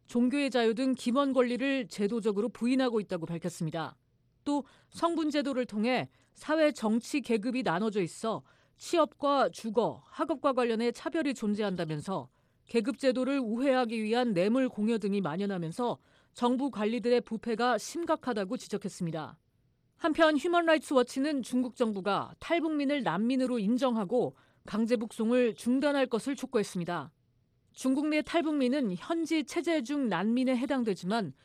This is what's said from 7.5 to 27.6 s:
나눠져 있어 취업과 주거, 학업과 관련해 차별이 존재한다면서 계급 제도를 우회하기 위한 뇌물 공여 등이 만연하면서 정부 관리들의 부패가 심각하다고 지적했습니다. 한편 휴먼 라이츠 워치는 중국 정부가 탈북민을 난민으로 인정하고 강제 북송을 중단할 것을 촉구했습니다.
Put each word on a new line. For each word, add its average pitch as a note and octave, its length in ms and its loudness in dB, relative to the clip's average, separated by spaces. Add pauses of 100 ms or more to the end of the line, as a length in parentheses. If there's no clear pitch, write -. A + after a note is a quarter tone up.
나눠져 G3 400 0
있어 F3+ 400 -4 (340)
취업과 C#4+ 720 2
주거, G3 560 -2
학업과 C#4+ 480 -2
관련해 A#3+ 400 0
차별이 D#4 400 -2
존재한다면서 F#3 960 -2 (380)
계급 A3+ 320 -2
제도를 B3+ 400 2
우회하기 A#3+ 640 0
위한 A3+ 320 0
뇌물 A3+ 340 2
공여 A3 300 0
등이 G3 240 0
만연하면서 F3+ 760 -2 (380)
정부 B3 360 0
관리들의 A3+ 500 0
부패가 A3+ 580 0
심각하다고 C4 800 -2
지적했습니다. E3 840 -6 (580)
한편 D#4 400 4
휴먼 F4 300 2
라이츠 D#4+ 260 2
워치는 C4+ 520 2
중국 B3 320 -2
정부가 G3 640 -2
탈북민을 D4 640 0
난민으로 A#3+ 560 0
인정하고 A3 760 2 (300)
강제 A3 300 0
북송을 A#3 580 2
중단할 C#4 520 2
것을 A#3+ 280 -2
촉구했습니다. F3+ 800 -4 (600)